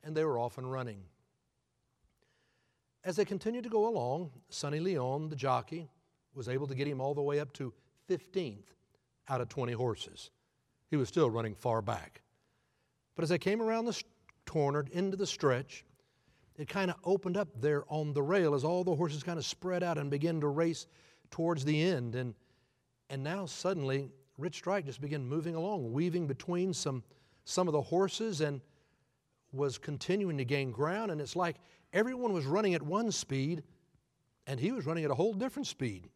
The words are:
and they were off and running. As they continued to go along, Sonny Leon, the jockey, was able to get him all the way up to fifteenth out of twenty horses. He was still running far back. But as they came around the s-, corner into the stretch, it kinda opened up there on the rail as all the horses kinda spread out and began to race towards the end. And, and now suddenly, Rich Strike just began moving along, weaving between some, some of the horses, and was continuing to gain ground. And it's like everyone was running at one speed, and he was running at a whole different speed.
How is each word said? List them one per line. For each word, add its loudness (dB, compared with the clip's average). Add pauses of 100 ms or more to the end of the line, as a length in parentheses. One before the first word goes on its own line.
and -6
they 4
were 2
off -2
and -6
running. -6 (2000)
As -2
they 4
continued -4
to -6
go 4
along, 0 (200)
Sonny -4
Leon, 0
the -6
jockey, 0 (460)
was -8
able -2
to -4
get 0
him -2
all 0
the -2
way 2
up -6
to -6 (320)
fifteenth -4 (520)
out 0
of -4
twenty -2
horses. -4 (600)
He 2
was 2
still 4
running -2
far 0
back. -6 (960)
But 0
as 0
they 4
came 2
around 2
the 0
s-, -8 (420)
corner 2
into 0
the 0
stretch, 0 (720)
it -8
kinda 0
opened 2
up 0 (120)
there 2
on -2
the 2
rail 4
as 2
all 2
the 2
horses 0
kinda -4
spread -2
out 2
and 0
began 2
to 2
race 0 (460)
towards 0
the 4
end. 2
And, -4 (720)
and -4
now -2
suddenly, 0 (260)
Rich -4
Strike -2
just -10
began -4
moving -2
along, -2
weaving 2
between 0
some, -2 (400)
some 2
of 2
the 6
horses, 2
and 0 (920)
was 0
continuing -2
to 0
gain 0
ground. 0
And -2
it's -6
like 2 (360)
everyone 2
was 2
running 4
at 2
one 0
speed, -2 (840)
and -4
he 2
was -2
running 0
at 2
a 4
whole 2
different -2
speed. -4